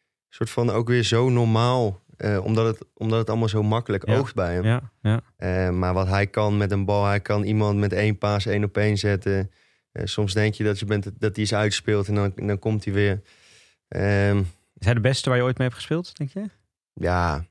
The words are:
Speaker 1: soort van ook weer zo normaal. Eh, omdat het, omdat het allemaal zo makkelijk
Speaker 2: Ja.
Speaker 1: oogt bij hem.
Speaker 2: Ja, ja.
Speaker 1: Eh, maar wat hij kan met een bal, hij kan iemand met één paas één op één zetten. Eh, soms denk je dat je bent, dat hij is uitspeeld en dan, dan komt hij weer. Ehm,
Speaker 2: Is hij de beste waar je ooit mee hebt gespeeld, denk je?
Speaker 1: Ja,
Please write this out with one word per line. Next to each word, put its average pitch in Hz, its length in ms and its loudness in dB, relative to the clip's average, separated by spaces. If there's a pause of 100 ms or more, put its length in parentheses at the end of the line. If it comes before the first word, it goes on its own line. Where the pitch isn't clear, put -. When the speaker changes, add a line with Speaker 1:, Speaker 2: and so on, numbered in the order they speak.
(300)
Speaker 1:
soort - 200 -6
van 120 200 -2
ook 113 180 0
weer 120 160 2
zo 113 260 2
normaal. 117 760 2 (120)
Eh, 101 280 -2
omdat 110 200 2
het, 113 280 -2
omdat 113 260 0
het 110 100 -2
allemaal 113 180 2
zo 104 160 0
makkelijk 107 440 -2
Speaker 2:
Ja. 113 100 4
Speaker 1:
oogt 135 180 -2
bij 87 180 -2
hem. 90 120 -2
Speaker 2:
Ja, 123 260 0 (100)
ja. 110 200 0 (160)
Speaker 1:
Eh, 92 320 0
maar 90 240 0
wat 92 140 0
hij 98 200 2
kan 104 300 0
met 101 140 0
een 98 140 0
bal, 101 200 2
hij 101 140 2
kan 104 240 -2
iemand 104 360 2
met 104 140 0
één 104 240 0
paas 104 280 0
één 104 180 0
op 101 140 -4
één 104 200 2
zetten. 98 540 0 (400)
Eh, 80 140 -8
soms 98 280 -2
denk 107 200 2
je - 100 -6
dat 104 160 0
je 107 60 -6
bent, 101 340 -2
dat 107 160 -2
hij 107 80 -2
is 104 100 -2
uitspeeld 104 540 0
en 104 80 0
dan, 101 200 0
dan 101 240 -2
komt 107 260 -2
hij 101 80 -2
weer. 101 280 2 (640)
Ehm, 101 500 2 (420)
Speaker 2:
Is - 60 -6
hij 120 80 4
de 117 60 0
beste 131 300 0
waar 127 80 2
je 123 60 2
ooit 127 140 -2
mee 127 100 0
hebt 123 120 -8
gespeeld, - 380 -6
denk 139 120 -6
je? 196 140 -10 (500)
Speaker 1:
Ja, 87 580 0